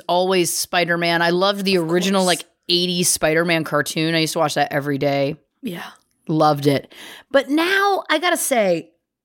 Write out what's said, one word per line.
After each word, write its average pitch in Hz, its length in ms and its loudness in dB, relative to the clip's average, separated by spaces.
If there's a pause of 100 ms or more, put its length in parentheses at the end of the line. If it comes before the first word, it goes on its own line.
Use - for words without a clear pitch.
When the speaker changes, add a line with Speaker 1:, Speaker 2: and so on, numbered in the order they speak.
Speaker 1:
always 180 480 2
Spider-Man. 170 680 0
I 170 100 2
loved 196 340 0
the 190 100 2
Speaker 2:
Of 165 160 0
Speaker 1:
original, 190 300 2
Speaker 2:
course. 180 180 2
Speaker 1:
like, - 60 -16 (240)
eighties 175 400 0
Spider-Man 165 560 0
cartoon. 160 500 -2
I 160 40 0
used 156 140 0
to 175 60 -2
watch 151 140 0
that 147 180 0
every 143 260 -2
day. 139 380 -2 (260)
Speaker 2:
Yeah. 175 280 -10 (400)
Speaker 1:
Loved 151 360 2
it. 139 280 0 (360)
But 254 200 2
now, 370 600 0
I 311 100 2
gotta 339 180 0
say, 202 540 0 (340)